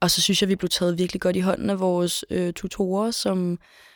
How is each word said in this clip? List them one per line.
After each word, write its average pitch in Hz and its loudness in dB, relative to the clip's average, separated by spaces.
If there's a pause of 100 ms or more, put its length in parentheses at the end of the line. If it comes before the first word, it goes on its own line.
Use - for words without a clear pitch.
og 175 2
så 175 2
synes 190 2
jeg, 196 2
vi 190 2
blev 185 -4
taget 175 0
virkelig 180 -2
godt 180 2
i 180 0
hånden 196 0
af 190 -2
vores, 180 0
øh, 180 0
tutorer, 196 -2
som 180 -2 (380)